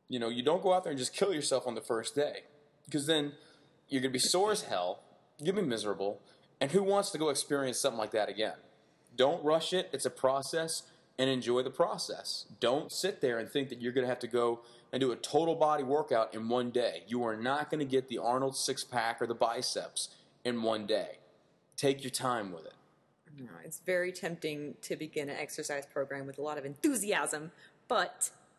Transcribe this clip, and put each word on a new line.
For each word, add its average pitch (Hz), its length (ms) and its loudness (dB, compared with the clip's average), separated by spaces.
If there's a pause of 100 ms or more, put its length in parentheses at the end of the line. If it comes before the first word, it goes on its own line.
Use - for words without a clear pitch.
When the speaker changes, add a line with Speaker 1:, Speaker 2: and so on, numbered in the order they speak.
Speaker 1:
You 127 100 -4
know, 117 100 0
you 123 140 -4
don't 165 200 2
go 185 100 6
out 185 100 4
there 170 80 -4
and 139 80 -4
just 127 140 -4
kill 202 200 2
yourself 135 340 0
on 120 80 -4
the 110 60 -6
first 113 340 -2
day. 131 280 -2 (480)
'Cause 143 140 0
then 147 300 2 (540)
you're 135 120 0
gonna 131 100 0
be 127 80 -2
sore 190 320 4
as - 120 0
hell, 90 400 -2 (360)
you'll 165 160 0
be 214 60 2
miserable, 104 600 -2 (380)
and 139 120 0
who 190 100 6
wants 202 300 4
to 156 60 -6
go 151 120 2
experience 135 480 0
something 120 220 0
like 107 120 -2
that 104 180 2
again? 101 280 -2 (580)
Don't 143 280 4
rush 160 300 4
it. 185 180 0
It's 131 140 -4
a 123 40 2
process, 139 720 0 (360)
and 131 100 6
enjoy 123 340 2
the 135 80 -2
process. 170 760 -2 (140)
Don't 143 320 2
sit - 300 -2
there 120 180 2
and 110 120 -6
think 135 180 -2
that 120 120 -10
you're 120 100 -2
gonna 123 160 2
have 127 120 0
to 123 80 -6
go 117 340 2 (300)
and 131 100 0
do 131 100 4
a 113 40 -2
total 160 400 2
body 151 280 4
workout 135 500 2
in 113 140 -4
one 123 240 2
day. 101 360 0
You 120 160 0
are 113 120 0
not 135 340 -2
gonna 156 160 0
get 131 220 2
the 113 120 -4
Arnold 131 360 2
six-pack 120 640 -2
or 123 60 2
the 117 80 -2
biceps 113 760 -2 (360)
in 120 160 0
one 110 260 0
day. 101 300 0 (580)
Take 139 280 0
your 127 80 -6
time 120 420 -2
with 80 140 -12
it. - 60 -18 (640)
Speaker 2:
No, 127 120 -14 (160)
it's 160 140 -12
very 180 320 0
tempting 160 720 -6
to 175 120 -4
begin 151 340 -6
an 131 80 -6
exercise 147 500 -6
program 139 400 -4
with 135 100 -12
a 139 40 -8
lot 151 180 -4
of 135 60 -10
enthusiasm, 160 840 0 (360)
but - 420 0 (300)